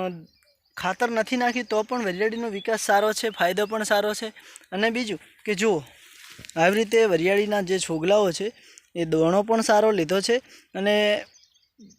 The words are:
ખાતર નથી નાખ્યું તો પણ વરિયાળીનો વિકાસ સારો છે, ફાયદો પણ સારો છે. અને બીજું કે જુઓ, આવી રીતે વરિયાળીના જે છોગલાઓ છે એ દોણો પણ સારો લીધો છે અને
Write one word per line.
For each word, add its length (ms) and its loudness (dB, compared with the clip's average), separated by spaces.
ખાતર 340 -2
નથી 260 -2
નાખ્યું 300 -2
તો 160 0
પણ 220 -4
વરિયાળીનો 460 -4
વિકાસ 300 -4
સારો 320 2
છે, 160 -4
ફાયદો 380 0
પણ 160 -6
સારો 320 0
છે. 180 -10
અને 180 0
બીજું 280 -4
કે 100 -2
જુઓ, 300 0
આવી 180 4
રીતે 300 2
વરિયાળીના 560 2
જે 180 -2
છોગલાઓ 540 2
છે 200 -6
એ 80 -2
દોણો 380 4
પણ 180 0
સારો 300 4
લીધો 300 0
છે 220 0
અને 500 0